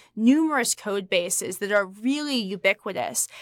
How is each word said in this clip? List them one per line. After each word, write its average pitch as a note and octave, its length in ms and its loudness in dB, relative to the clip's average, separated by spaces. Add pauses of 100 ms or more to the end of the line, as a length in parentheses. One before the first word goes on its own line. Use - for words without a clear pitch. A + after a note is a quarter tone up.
(160)
numerous C#4 580 4
code G3 360 -6
bases F3+ 480 -2
that G3+ 120 -4
are G3+ 140 4
really B3+ 540 -2
ubiquitous. F#3+ 880 -2 (140)